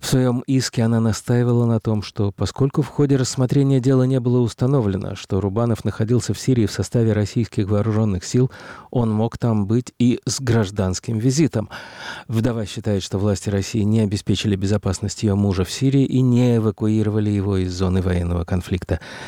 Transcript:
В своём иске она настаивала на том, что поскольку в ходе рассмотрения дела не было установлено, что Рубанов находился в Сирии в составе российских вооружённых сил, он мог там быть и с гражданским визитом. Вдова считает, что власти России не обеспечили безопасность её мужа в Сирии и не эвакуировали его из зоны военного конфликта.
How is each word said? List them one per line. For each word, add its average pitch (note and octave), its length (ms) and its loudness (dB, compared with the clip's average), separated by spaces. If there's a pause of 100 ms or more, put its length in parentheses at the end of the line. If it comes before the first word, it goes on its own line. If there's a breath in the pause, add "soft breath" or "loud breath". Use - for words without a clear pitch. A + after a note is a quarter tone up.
В - 60 -10
своём B2+ 400 2
иске B2+ 380 0
она A2+ 160 4
настаивала A#2+ 680 2
на A#2 140 2
том, G#2+ 240 -2
что G2+ 260 -2
поскольку C3+ 520 0
в - 40 -4
ходе C#3 300 2
рассмотрения C3 640 2
дела C3 240 4
не C3 160 0
было B2 180 2
установлено, G#2 760 0
что - 240 -2
Рубанов A2 440 0
находился A2 500 0
в - 40 -8
Сирии A#2+ 280 2
в - 40 -8
составе A2+ 420 0
российских G#2 540 -2
вооружённых G#2 580 0
сил, B2+ 240 2 (440 loud breath)
он A#2 180 0
мог G#2+ 280 -2
там A2 280 0
быть A#2 320 -2
и A#2+ 260 2
с - 160 -4
гражданским A2 800 -2
визитом. B2 500 0 (600 loud breath)
Вдова A2+ 360 0
считает, G2+ 380 -4
что - 160 -6
власти G2+ 300 0
России G2+ 340 -2
не G#2+ 160 2
обеспечили G#2 560 0
безопасность G2+ 680 -2
её G2 100 2
мужа G2 300 2
в - 80 -6
Сирии C3+ 320 2
и B2+ 160 0
не B2 380 4
эвакуировали G#2+ 720 0
его G2+ 260 0
из F#2 160 -2
зоны F#2 280 0
военного F2 440 0
конфликта. F2+ 560 -4 (280 loud breath)